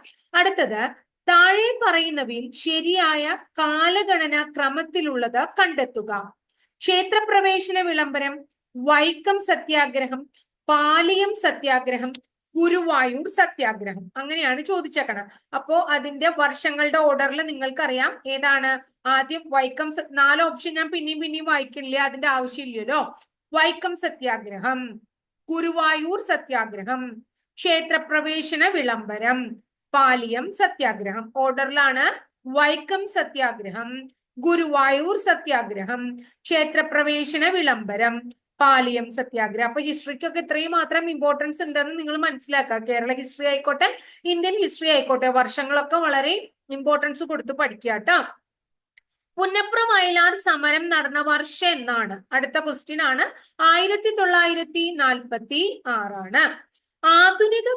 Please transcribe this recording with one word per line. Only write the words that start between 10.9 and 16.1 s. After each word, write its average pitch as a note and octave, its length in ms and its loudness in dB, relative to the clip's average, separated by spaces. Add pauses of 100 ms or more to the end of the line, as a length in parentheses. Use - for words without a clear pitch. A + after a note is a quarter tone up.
സത്യാഗ്രഹം, B3+ 800 0 (420)
ഗുരുവായൂർ D#4+ 760 2
സത്യാഗ്രഹം, G3+ 880 -2
അങ്ങനെയാണ് C#4+ 440 -2
ചോദിച്ചേക്കണം. D4+ 680 -4 (280)
അപ്പോ D#4+ 340 2
അതിന്റെ C#4+ 480 0